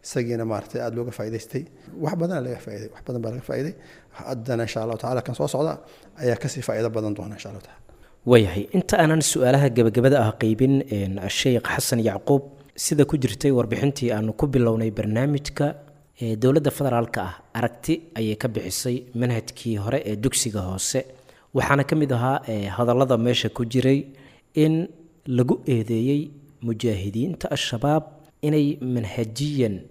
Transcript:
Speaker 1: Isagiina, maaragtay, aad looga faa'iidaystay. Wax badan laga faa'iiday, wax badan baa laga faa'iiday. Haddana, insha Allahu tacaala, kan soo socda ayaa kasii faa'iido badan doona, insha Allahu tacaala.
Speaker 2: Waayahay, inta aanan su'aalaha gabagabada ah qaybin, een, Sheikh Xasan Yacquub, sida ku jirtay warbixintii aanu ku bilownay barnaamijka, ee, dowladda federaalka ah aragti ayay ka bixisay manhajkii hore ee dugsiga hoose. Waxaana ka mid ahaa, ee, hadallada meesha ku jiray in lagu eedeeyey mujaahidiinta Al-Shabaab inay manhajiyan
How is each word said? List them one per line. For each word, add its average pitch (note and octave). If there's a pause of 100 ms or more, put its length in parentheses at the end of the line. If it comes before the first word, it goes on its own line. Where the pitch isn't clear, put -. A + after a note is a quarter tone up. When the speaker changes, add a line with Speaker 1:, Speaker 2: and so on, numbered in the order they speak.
Speaker 1:
Isagiina, A#2+
maaragtay, A2+
aad A#2
looga A#2+
faa'iidaystay. A2+ (340)
Wax D3+
badan E3+
laga B2
faa'iiday, G#2+
wax -
badan B2
baa A2+
laga B2+
faa'iiday. C3+ (400)
Haddana, A#2+
insha A2
Allahu A2+
tacaala, B2
kan B2+
soo D3
socda D3+ (460)
ayaa B2
kasii B2
faa'iido A2+
badan A2
doona, -
insha -
Allahu G2
tacaala. - (440)
Speaker 2:
Waayahay, G#2 (100)
inta -
aanan D#3+
su'aalaha C3
gabagabada A#2+
ah G#2+
qaybin, A#2 (180)
een, G2 (120)
Sheikh A#2+
Xasan -
Yacquub, A#2 (300)
sida D3
ku D#3
jirtay C3+
warbixintii A#2
aanu A2
ku -
bilownay A2+
barnaamijka, C#3 (520)
ee, A2+
dowladda C3
federaalka A#2
ah F#2 (200)
aragti A#2 (220)
ayay A2
ka B2
bixisay A2 (180)
manhajkii A#2
hore A#2
ee G#2+
dugsiga G#2
hoose. F#2+ (540)
Waxaana C#3
ka D#3+
mid D3
ahaa, B2+
ee, G#2
hadallada A#2+
meesha A#2
ku -
jiray B2+ (560)
in D#3 (520)
lagu B2
eedeeyey A#2+ (380)
mujaahidiinta A2
Al-Shabaab C#3+ (360)
inay D3+ (140)
manhajiyan A#2+ (160)